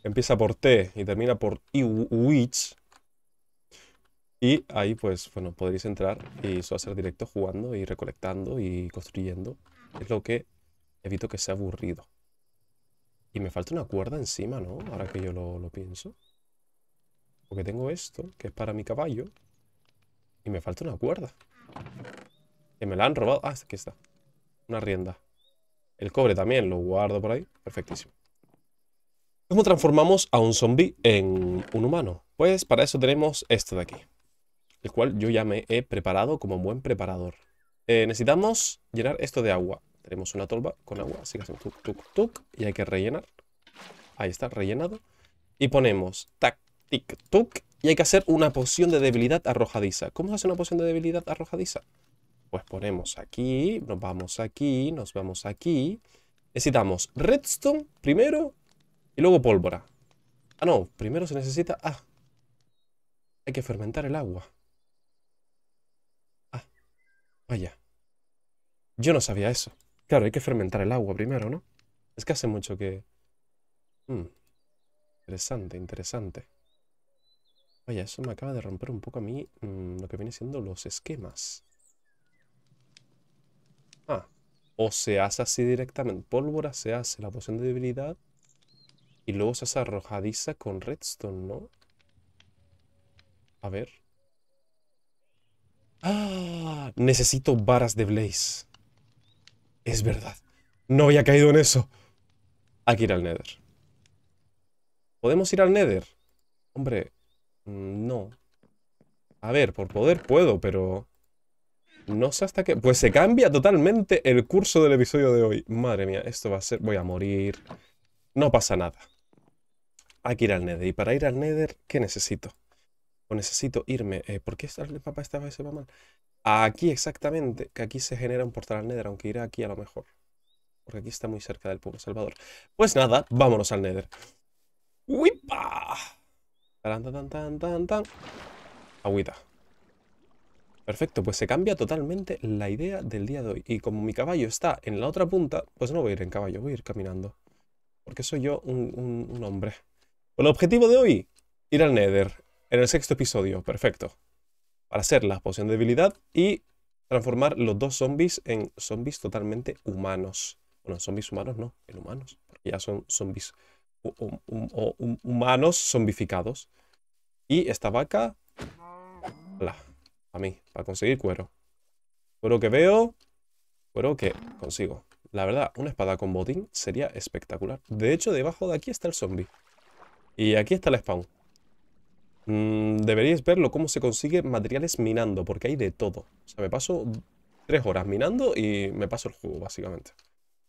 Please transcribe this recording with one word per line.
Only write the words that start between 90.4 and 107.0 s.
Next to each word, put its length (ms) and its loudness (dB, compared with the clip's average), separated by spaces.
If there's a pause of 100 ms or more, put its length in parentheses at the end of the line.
con 260 -10
redstone, 640 -10
¿no? 240 -12 (1900)
A 60 -10
ver. 200 -8 (2250)
¡Ah! 920 -4
Necesito 600 4
varas 380 2
de 120 0
blaze. 600 -2 (1200)
Es 180 -2
verdad. 340 -2 (520)
No 160 8
había 180 8
caído 280 8
en 60 8
eso. 320 6 (1000)
Hay 100 6
que 80 2
ir 80 2
al 100 0
Nether. 380 -8 (1600)
¿Podemos 320 2
ir 80 4
al 120 8
Nether? 320 4 (680)
Hombre, 400 -4 (540)